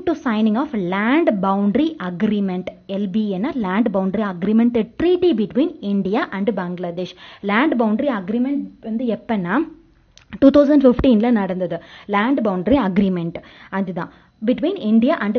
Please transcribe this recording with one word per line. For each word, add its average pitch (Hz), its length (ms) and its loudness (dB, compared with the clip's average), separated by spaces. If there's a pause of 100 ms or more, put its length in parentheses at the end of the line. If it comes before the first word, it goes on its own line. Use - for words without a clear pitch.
to 339 160 0
signing 220 400 0
of 302 80 -6 (240)
land 269 340 2 (120)
boundary 202 480 2 (200)
agreement, 185 560 -2 (220)
எல் 196 240 -4
பி 214 200 -2
ஏ 185 60 -4
னா 254 140 -4 (160)
land 220 300 0
boundary 196 360 -2
agreement 226 460 2 (240)
treaty 359 280 4 (120)
between 269 260 0 (120)
India 196 500 -2
and 196 180 -2 (120)
Bangladesh. 175 520 -8 (300)
Land 240 400 2
boundary 226 280 0 (100)
agreement 240 420 -4 (180)
வந்து 226 240 -6
எப்பன்னா, 208 520 -2 (840)
டூ 269 100 8
தௌசண்ட் 285 360 4
ஃபிஃப்டீன்ல 240 460 4
நடந்தது. 185 520 -2 (240)
Land 220 400 0
boundary 196 320 2 (100)
agreement 175 460 0 (340)
அதுதான் 180 420 -6 (340)
between 262 300 0 (140)
India 226 300 4
and 208 180 -2